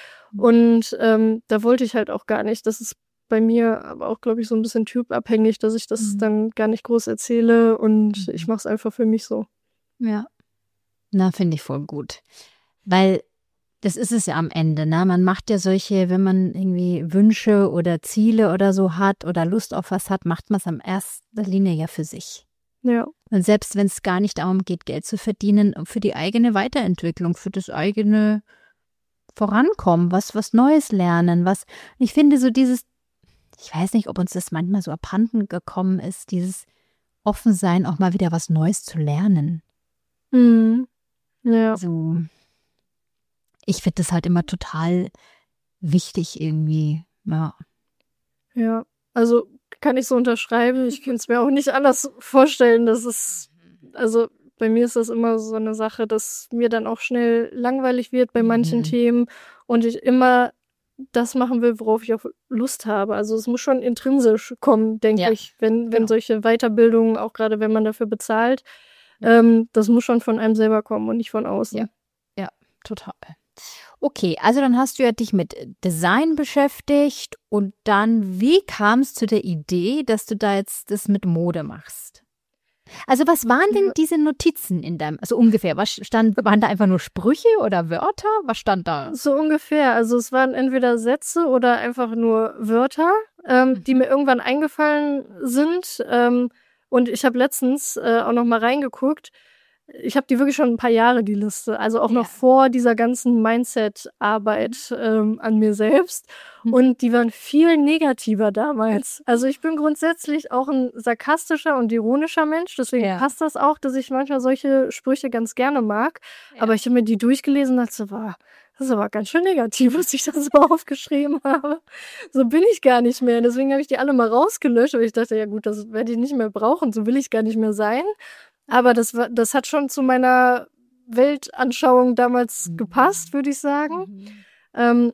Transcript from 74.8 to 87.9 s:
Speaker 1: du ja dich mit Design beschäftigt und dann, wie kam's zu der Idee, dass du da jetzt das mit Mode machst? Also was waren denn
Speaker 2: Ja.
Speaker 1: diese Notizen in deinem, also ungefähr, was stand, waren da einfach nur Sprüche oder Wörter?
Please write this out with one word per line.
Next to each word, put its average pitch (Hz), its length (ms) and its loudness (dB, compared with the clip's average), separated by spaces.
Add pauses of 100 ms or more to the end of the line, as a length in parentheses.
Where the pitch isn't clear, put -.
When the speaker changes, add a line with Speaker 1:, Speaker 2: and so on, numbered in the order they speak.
Speaker 1:
du 269 40 0
ja 240 80 4
dich 226 220 -4
mit 180 220 0 (280)
Design 185 520 0
beschäftigt 285 1000 0 (140)
und 202 240 -2 (100)
dann, 208 560 0
wie 302 280 4
kam's 233 480 0
zu 233 100 -4
der 214 180 0
Idee, 180 600 -2
dass 220 240 -2
du 220 80 -6
da 202 200 0
jetzt - 360 -6
das 202 160 -6
mit 202 180 0
Mode 170 380 -2
machst? - 600 -18 (840)
Also 262 220 2
was 320 200 2
waren 311 260 2
denn 403 140 2
Speaker 2:
Ja. - 100 -2
Speaker 1:
diese 320 200 0
Notizen 302 640 -2
in 165 140 -8
deinem, 156 240 -6
also 226 160 -4
ungefähr, 220 400 4
was 208 140 -2
stand, 226 520 0
waren 208 180 4
da 226 60 2
einfach 202 200 2
nur 185 120 2
Sprüche 262 500 0 (100)
oder 190 300 -2
Wörter? 392 400 -4 (160)